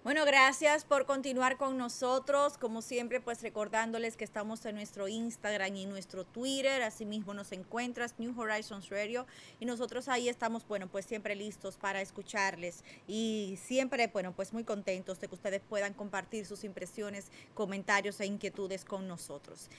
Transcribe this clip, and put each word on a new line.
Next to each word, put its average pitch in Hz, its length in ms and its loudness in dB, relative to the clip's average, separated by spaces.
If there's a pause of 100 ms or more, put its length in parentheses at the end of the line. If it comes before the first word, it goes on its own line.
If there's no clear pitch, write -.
Bueno, 294 220 2
gracias 285 640 8
por 277 180 6
continuar 262 540 2
con 269 180 0
nosotros. 262 800 2
Como 226 240 -2
siempre, 240 400 -2
pues 233 220 -6
recordándoles 226 720 0
que - 80 -6
estamos 214 400 -6
en 208 120 -6
nuestro 208 320 -6
Instagram 208 680 -2
y 190 80 -6
nuestro 190 400 -8
Twitter. 269 580 2
Asimismo 214 520 -4
nos 202 180 -8
encuentras, 233 640 -4
New 233 240 -4
Horizons 214 480 -2
Radio. 220 380 -2 (340)
Y 226 60 -4
nosotros 247 420 -2
ahí 247 220 2
estamos, 233 360 -2
bueno, 196 200 -2
pues 196 180 -4
siempre 208 300 -4
listos 202 420 -6
para 196 240 -2
escucharles. 196 800 -2 (240)
Y 214 560 -2
siempre, 254 480 4
bueno, 180 220 -2
pues 196 220 -6
muy 226 100 -4
contentos 190 560 -2
de 196 80 -6
que - 60 -12
ustedes 190 340 -2
puedan 202 240 0
compartir 202 540 -6
sus 202 180 -10
impresiones, 202 640 -8 (220)
comentarios 196 680 2
e 208 60 2
inquietudes 196 600 -4
con 190 200 -4
nosotros. - 640 -10 (100)